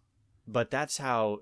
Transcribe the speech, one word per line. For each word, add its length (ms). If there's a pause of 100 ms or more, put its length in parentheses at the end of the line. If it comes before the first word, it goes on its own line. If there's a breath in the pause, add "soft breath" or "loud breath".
(460)
But 240
that's 280
how 440